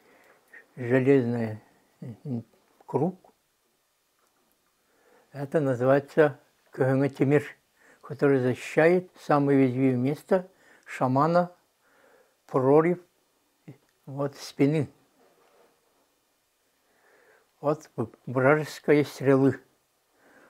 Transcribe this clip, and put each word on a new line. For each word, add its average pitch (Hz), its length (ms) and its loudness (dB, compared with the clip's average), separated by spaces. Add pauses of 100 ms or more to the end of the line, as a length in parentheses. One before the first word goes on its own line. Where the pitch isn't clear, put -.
(760)
железный, 120 840 0 (400)
м, 120 420 -12 (420)
круг. 165 480 -6 (2000)
Это 139 300 -4
называется 135 760 0 (360)
көгөңө 135 340 0
темир, 139 360 0 (580)
который 139 400 0
защищает 165 680 0 (120)
самое 143 380 2
уязвимое 131 360 2
место 147 560 -2 (340)
шамана, 156 680 0 (920)
прорив 156 520 2 (1040)
вот 139 300 -8
спины 143 540 -2 (2750)
от 151 340 -4
в-, 113 140 -8 (160)
вражеской 143 800 0
стрелы, 135 560 0 (880)